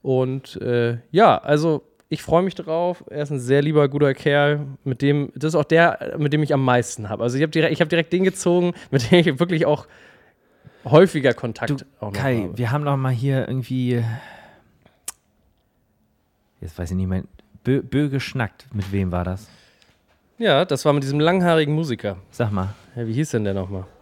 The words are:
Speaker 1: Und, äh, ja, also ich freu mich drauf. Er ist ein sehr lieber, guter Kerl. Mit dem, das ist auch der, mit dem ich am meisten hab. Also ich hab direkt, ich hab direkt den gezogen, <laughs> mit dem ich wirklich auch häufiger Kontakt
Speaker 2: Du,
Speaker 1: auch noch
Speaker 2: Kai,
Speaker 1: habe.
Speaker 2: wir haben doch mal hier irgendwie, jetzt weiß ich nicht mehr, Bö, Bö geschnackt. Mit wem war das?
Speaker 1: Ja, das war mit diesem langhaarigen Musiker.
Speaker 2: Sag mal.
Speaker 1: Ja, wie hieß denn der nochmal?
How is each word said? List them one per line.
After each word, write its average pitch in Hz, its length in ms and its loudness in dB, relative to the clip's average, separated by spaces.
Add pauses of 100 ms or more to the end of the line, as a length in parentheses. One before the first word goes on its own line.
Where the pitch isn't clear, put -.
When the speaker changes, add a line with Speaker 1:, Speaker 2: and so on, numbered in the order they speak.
Speaker 1:
Und, 131 600 -2
äh, 120 360 0 (140)
ja, 170 260 6
also 151 460 0 (260)
ich - 140 -8
freu 165 180 2
mich 185 140 -4
drauf. 170 540 -4
Er 147 140 -8
ist 143 80 -8
ein 139 80 -4
sehr 131 220 2
lieber, 147 280 2
guter 143 240 2
Kerl. 147 480 0 (220)
Mit 131 180 -4
dem, 143 340 0
das 151 140 -4
ist 160 60 -2
auch 151 100 2
der, 165 520 2
mit 147 160 0
dem 151 80 2
ich 147 120 0
am 135 100 2
meisten 120 460 0
hab. 107 120 -6
Also 123 160 -2
ich 143 60 0
hab 156 80 -4
direkt, 156 220 0
ich 156 80 -2
hab 156 80 0
direkt 165 240 -2
den 180 100 0
gezogen, 180 480 0 (100)
<laughs> - 100 -12
mit 131 200 0
dem 180 80 8
ich 151 200 2
wirklich 170 280 0
auch 147 200 0 (1000)
häufiger 139 480 6
Kontakt 113 360 -6 (120)
Speaker 2:
Du, - 40 -20 (140)
Speaker 1:
auch 107 80 -8
noch 101 60 -10
Speaker 2:
Kai, 120 300 0
Speaker 1:
habe. 90 140 -8
Speaker 2:
wir 117 140 -2
haben 147 140 -2
doch 143 100 2
mal 131 160 0
hier 131 380 0
irgendwie, 123 560 -2 (2500)
jetzt 85 180 -16
weiß 87 120 -6
ich 92 60 -4
nicht 92 120 -2
mehr, 92 140 -2 (420)
Bö, 131 160 2
Bö 143 280 -2
geschnackt. 131 640 -6
Mit 98 200 -6
wem 95 180 0
war 90 140 -2
das? 95 240 -8 (880)
Speaker 1:
Ja, 175 260 2
das 151 220 -2
war 147 80 4
mit 143 100 0
diesem 139 160 -2
langhaarigen 165 560 2
Musiker. 117 420 -4 (140)
Speaker 2:
Sag 113 220 -2
mal. 95 160 -2 (260)
Speaker 1:
Ja, 120 100 -6
wie 113 80 -6
hieß 147 180 -2
denn 110 120 -2
der 98 120 -2
nochmal? 95 280 -6 (180)